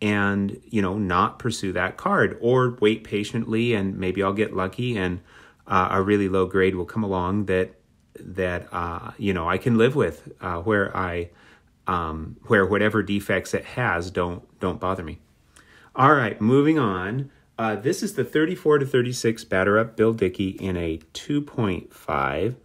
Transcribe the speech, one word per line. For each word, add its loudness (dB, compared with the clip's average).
and, 0
you -2
know, 0
not 0
pursue -4
that -2
card 2
or 2
wait 4
patiently -2
and -2
maybe -2
I'll 0
get -2
lucky -4
and, -2
uh, 2
a 2
really 4
low 2
grade 2
will -4
come -4
along -2
that, 0
that, -6
uh, -6
you 0
know, -2
I 0
can 2
live 4
with, -2
uh, -6
where 0
I, -4
um, -4
where 4
whatever 2
defects -2
it -4
has -4
don't, -4
don't -4
bother -4
me. -12
All 6
right, 0
moving 4
on. -2
Uh, -2
this -2
is -6
the -2
thirty-four 2
to 2
thirty-six 0
batter 2
up -2
Bill 4
Dickey 0
in -4
a -4
two -4
point -4
five. -2